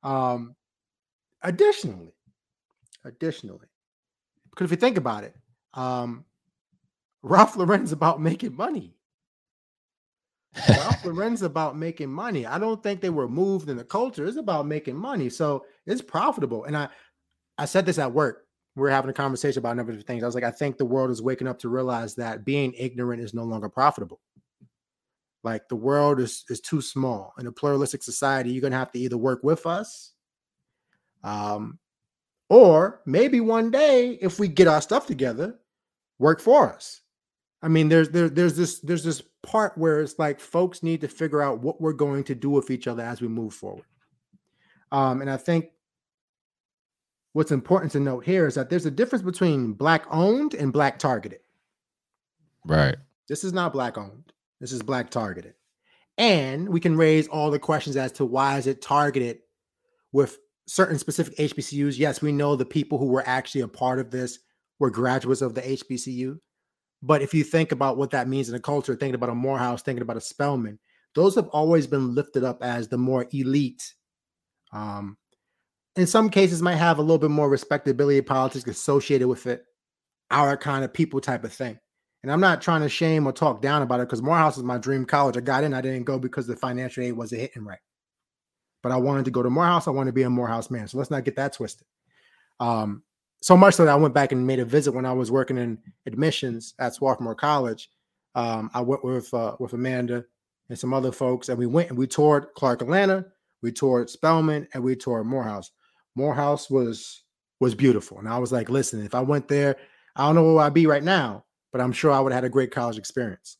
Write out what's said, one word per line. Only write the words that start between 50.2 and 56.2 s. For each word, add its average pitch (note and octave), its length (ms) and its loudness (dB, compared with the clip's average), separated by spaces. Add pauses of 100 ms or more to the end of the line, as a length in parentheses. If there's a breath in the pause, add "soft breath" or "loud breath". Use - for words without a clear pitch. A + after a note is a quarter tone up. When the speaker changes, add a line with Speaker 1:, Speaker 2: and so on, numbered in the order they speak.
Speaker 1:
and C#3 220 -2
Black C#3 240 2
targeted. A2+ 420 -4 (1300)
Speaker 2:
Right. D#2+ 300 2 (320)
Speaker 1:
This D3 160 -8
is F#3 100 -6
not F3 180 0
Black B2+ 240 -4
owned. G#2 380 -16 (260)
This B2+ 120 -12
is B2 100 -8
Black B2 260 -4
targeted. G2 460 -8 (640)
And E3+ 500 2